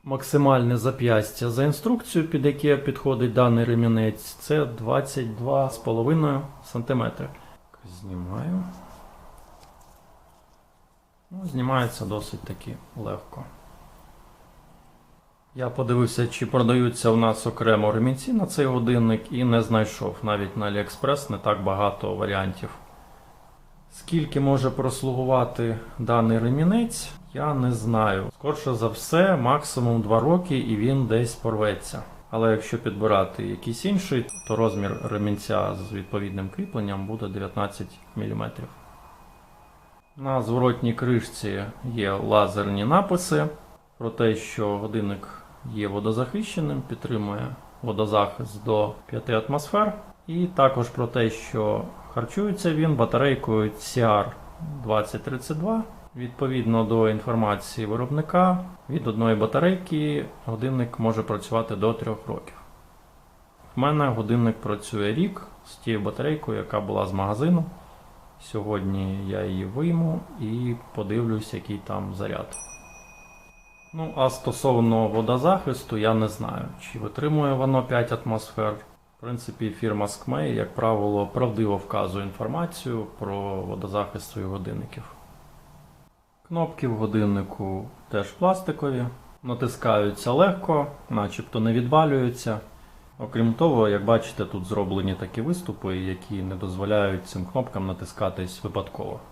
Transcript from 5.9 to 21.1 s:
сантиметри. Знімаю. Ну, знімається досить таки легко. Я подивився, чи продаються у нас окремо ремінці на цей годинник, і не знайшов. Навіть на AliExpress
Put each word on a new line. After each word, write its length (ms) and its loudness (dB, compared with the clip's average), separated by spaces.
сантиметри. 640 -4
Знімаю. 800 -6
Ну, 140 -12
знімається 600 0
досить 380 -6
таки 340 -12
легко. 480 -10
Я 160 -4
подивився, 560 2
чи 200 -4
продаються 640 4
у 60 8
нас 300 4
окремо 460 4
ремінці 400 2
на 140 2
цей 200 0
годинник, 680 2
і 120 0
не 180 6
знайшов. 600 0
Навіть 340 0
на 140 0
AliExpress 600 -2